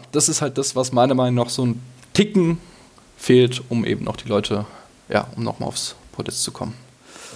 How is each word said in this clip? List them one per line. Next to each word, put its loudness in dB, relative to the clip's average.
das 2
ist -2
halt -4
das, -2
was -2
meiner 4
Meinung 2
nach -2
so -2
ein -2
Ticken 2
fehlt, 4
um -2
eben -4
noch -4
die -12
Leute, 0
ja, 0
um -6
nochmal -6
aufs -8
Podest -6
zu -6
kommen. -10